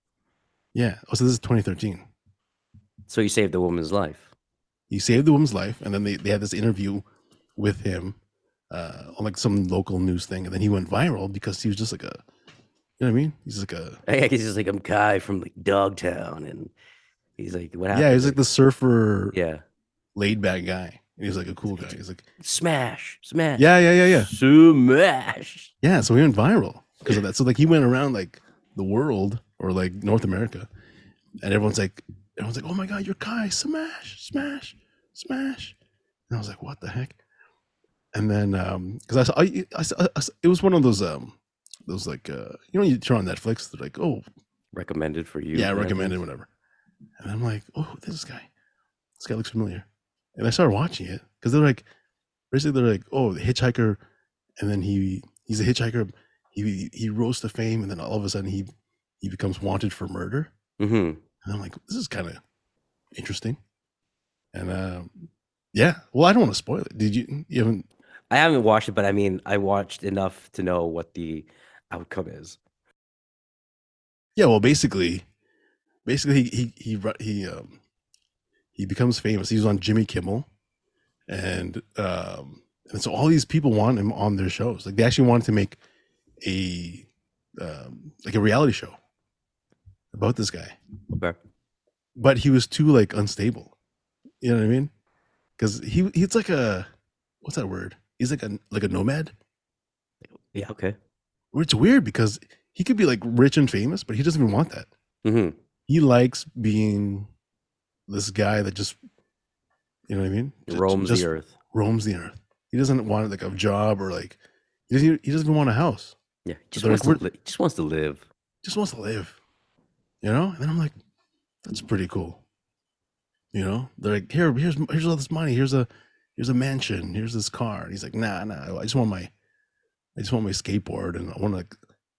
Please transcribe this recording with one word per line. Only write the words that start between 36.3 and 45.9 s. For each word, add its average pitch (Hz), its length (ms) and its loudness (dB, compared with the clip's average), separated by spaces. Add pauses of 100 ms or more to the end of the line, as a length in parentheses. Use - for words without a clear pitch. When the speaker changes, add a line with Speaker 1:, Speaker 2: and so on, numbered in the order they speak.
Speaker 1:
I - 20 -6
was 104 100 -10
like, - 140 -16
"What - 180 -14
the 92 80 -12
heck?" 120 260 -8 (1000)
And 107 160 0
then, 104 240 0
um, 92 520 -6
'cause 117 100 0
I 127 60 6
saw, - 180 2
I, 185 240 0 (100)
I 160 80 -6
saw, 175 320 0
I 151 60 -4
saw, - 120 -8 (100)
it 170 60 4
was 185 140 2
one 190 100 4
of 156 100 6
those, 107 180 4
um, 78 360 -6 (500)
those, 90 200 -10
like, 73 220 -12
uh, 62 240 -14 (180)
you 185 80 0
know, 202 60 4
you 131 120 4
turn 120 200 2
on 95 80 -2
Netflix, 110 460 -6
they're - 100 -16
like, - 180 -12
"Oh." - 240 -2 (500)
Speaker 2:
Recommended 78 540 -6
for 76 140 -10
you 78 160 -6
Speaker 1:
Yeah, 98 100 -2
Speaker 2:
kind 98 120 -2
of 104 40 -2
Speaker 1:
recommended, 95 320 -2